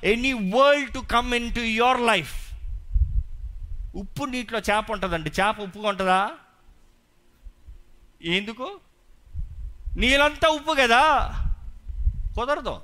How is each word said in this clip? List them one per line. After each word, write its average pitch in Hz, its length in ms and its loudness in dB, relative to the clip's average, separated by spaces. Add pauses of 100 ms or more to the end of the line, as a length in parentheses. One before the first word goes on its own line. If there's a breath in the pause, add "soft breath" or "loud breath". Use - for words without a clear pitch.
(160)
any 233 380 0
world 277 380 4
to 262 100 -4
come 240 360 0
into 233 240 -2 (180)
your 254 180 4 (100)
life." - 500 -2 (1400)
ఉప్పు 202 300 -6
నీటిలో 247 340 -4
చేప 208 340 0
ఉంటుందండి, 170 380 -2
చేప 208 300 0
ఉప్పుగా 202 280 -6
ఉంటుందా? 190 420 2 (1900)
ఎందుకు? 220 580 -4 (1160)
నీళ్ళంతా 285 520 4
ఉప్పు 311 320 0
కదా, 262 520 4 (1040)
కుదరదు. 240 480 -2